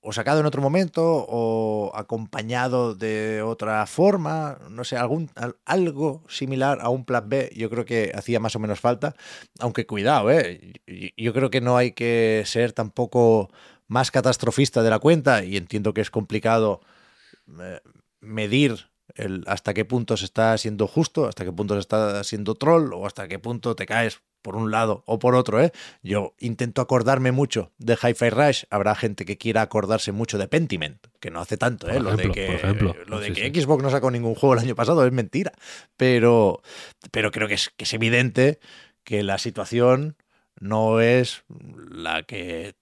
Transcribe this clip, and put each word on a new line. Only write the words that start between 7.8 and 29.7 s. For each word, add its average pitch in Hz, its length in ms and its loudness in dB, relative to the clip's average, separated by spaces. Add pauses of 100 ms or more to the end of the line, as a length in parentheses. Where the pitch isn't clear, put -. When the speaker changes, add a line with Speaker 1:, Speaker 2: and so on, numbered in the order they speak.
Speaker 1:
que 110 280 0
hacía 113 240 -2
más 110 160 -2
o 117 40 -4
menos 107 220 -4
falta, 123 340 0 (460)
aunque 120 260 -4
cuidado, 110 440 2
¿eh? 92 440 0 (120)
Yo, 92 300 -14
yo 113 160 -2
creo 131 160 0
que 127 140 0
no 123 160 2
hay 123 140 2
que 113 520 2
ser 113 280 0
tampoco 113 760 2 (360)
más 123 240 0
catastrofista 127 720 2
de 113 80 4
la 110 80 4
cuenta, 139 440 4
y 95 140 -6
entiendo 101 380 -2
que 110 80 0
es - 80 -4
complicado, 110 720 0 (760)
eh, 90 220 -14 (400)
medir 110 680 0 (240)
el 95 320 -8
hasta 101 260 -4
qué 98 140 -2
punto 113 320 -2
se 98 80 -6
está 113 320 2
siendo 107 280 -2
justo, 156 420 -2
hasta 101 180 -8
qué 92 60 -6
punto 101 220 -2
se 101 60 0
está 104 440 -2
siendo 104 320 -6
troll, 151 360 4
o 92 140 -8
hasta 98 200 -10
qué 92 120 -10
punto 120 360 -6
te 95 120 -6
caes 113 340 0 (200)
por 98 160 -10
un 110 140 -2
lado 107 360 0
o 110 120 -2
por 123 160 4
otro, 123 280 2
¿eh? 165 100 2 (300)
Yo 98 360 -2
intento 120 440 -4
acordarme 127 500 2
mucho 131 460 -2
de 113 160 2
Hi-Fi 120 360 2
Rush, 127 380 2
habrá 104 260 0
gente 104 300 -4
que 95 140 -8
quiera 110 240 0
acordarse 107 500 -2